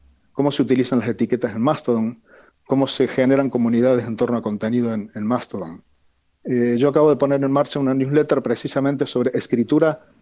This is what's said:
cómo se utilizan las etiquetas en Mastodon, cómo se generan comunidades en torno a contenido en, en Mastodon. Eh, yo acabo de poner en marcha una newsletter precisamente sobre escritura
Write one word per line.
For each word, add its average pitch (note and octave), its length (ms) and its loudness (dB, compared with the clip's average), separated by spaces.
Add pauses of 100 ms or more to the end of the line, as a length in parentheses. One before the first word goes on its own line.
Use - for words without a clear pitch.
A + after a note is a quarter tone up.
(340)
cómo C#3+ 180 0
se C#3+ 100 0
utilizan B2+ 380 2
las A2 100 -2
etiquetas A2+ 460 -2
en A2 60 -4
Mastodon, A#2+ 600 -2 (460)
cómo C3+ 200 2
se C3 200 0
generan C3+ 420 2
comunidades A#2+ 560 2
en A2+ 100 -8
torno A#2+ 220 0
a G#2+ 40 -4
contenido A2+ 520 -2
en, G#2+ 220 -6
en G#2 100 -6
Mastodon. G2+ 580 -6 (600)
Eh, A#2+ 340 0
yo C#3 120 2
acabo D3+ 200 4
de C#3 80 4
poner C#3 260 0
en C3+ 80 0
marcha C#3+ 280 0
una C3 140 0
newsletter C3+ 480 2
precisamente C#3 640 -2
sobre B2+ 280 -2
escritura D3 720 0 (160)